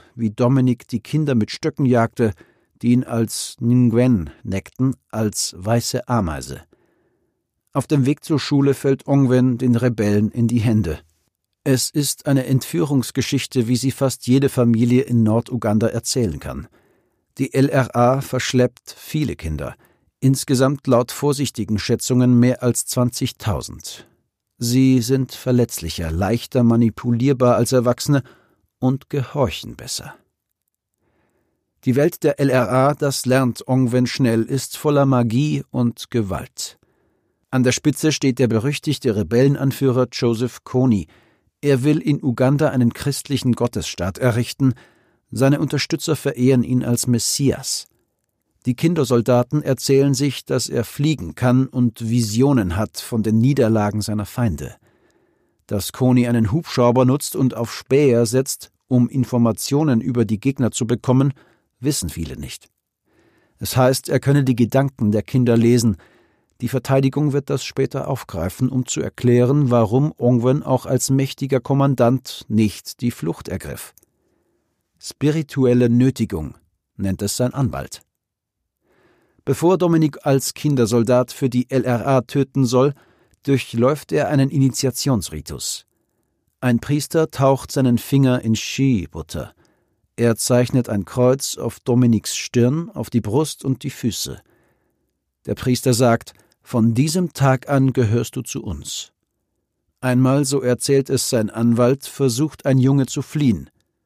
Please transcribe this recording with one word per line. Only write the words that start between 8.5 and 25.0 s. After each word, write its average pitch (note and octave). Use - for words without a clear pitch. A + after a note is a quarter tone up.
fällt C#3
Ongwen B2+
den B2
Rebellen G#2+
in A#2
die A#2
Hände. G#2+
Es C3
ist -
eine C3+
Entführungsgeschichte, C3+
wie B2
sie B2+
fast -
jede C3+
Familie A#2+
in A#2+
Norduganda A2
erzählen A2
kann. -
Die C3
L C3+
R C3
A B2+
verschleppt -
viele C#3+
Kinder. D2+
Insgesamt C3+
laut B2
vorsichtigen B2
Schätzungen B2
mehr B2
als A#2+
zwanzigtausend. -
Sie C3